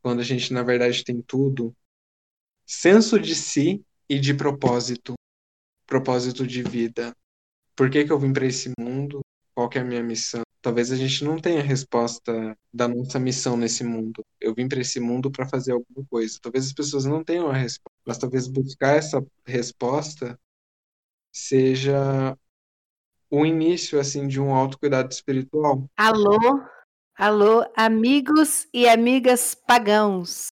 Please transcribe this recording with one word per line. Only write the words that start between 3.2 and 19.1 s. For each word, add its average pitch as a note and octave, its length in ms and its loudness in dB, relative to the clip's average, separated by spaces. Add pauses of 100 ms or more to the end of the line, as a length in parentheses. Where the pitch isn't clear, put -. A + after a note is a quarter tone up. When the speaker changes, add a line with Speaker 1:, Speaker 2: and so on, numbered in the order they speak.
Speaker 1:
si F3 500 -2 (240)
e C#3+ 100 -2
de C#3 140 0
propósito. B2+ 800 -2 (720)
Propósito B2+ 640 -2
de B2 160 -6
vida. A#2 500 -4 (640)
Por C3 140 2
que D3 160 2
que D3+ 60 -2
eu D3+ 80 2
vim C3+ 140 0
pra C3 140 0
esse C3 320 -6
mundo? C#3 400 -6 (340)
Qual A#2+ 160 -2
que C3+ 80 -6
é B2+ 40 -2
a B2 40 -6
minha A#2+ 160 -4
missão? A#2 400 -6 (200)
Talvez A#2+ 300 0
a C3 40 -2
gente C3+ 280 -2
não D#3 140 -2
tenha D#3+ 220 0
a C#3+ 40 -2
resposta A#2 920 -4 (160)
da A#2+ 140 0
nossa B2 320 -4
missão B2+ 380 -2
nesse A#2 260 -2
mundo. A2+ 400 -6 (160)
Eu A2 160 -4
vim B2 120 -4
pra C3 140 -4
esse B2 180 -6
mundo B2 300 -2
pra C3+ 180 -6
fazer C3 260 -2
alguma B2 360 -6
coisa. A2+ 320 -4
Talvez C3 240 -4
as C3+ 80 -8
pessoas C#3+ 320 -4
não D#3 180 -2
tenham E3 280 -2
a - 60 -2
resposta, - 340 -6 (160)
mas A#2 100 -8
talvez B2+ 300 -4
buscar C3+ 480 0
essa D3+ 280 0 (220)